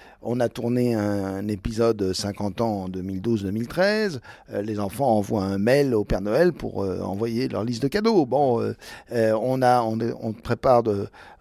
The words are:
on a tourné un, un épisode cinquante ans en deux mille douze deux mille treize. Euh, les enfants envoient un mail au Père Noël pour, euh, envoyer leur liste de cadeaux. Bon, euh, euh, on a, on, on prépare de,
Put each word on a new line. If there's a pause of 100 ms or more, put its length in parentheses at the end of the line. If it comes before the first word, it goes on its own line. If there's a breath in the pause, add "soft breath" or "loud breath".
(220 loud breath)
on
a
tourné
un,
un
épisode
cinquante
ans
en
deux
mille
douze
deux
mille
treize. (300 loud breath)
Euh,
les
enfants
envoient
un
mail
au
Père
Noël
pour,
euh,
envoyer
leur
liste
de
cadeaux.
Bon,
euh, (400 loud breath)
euh,
on
a,
on, (240)
on
prépare
de, (340 loud breath)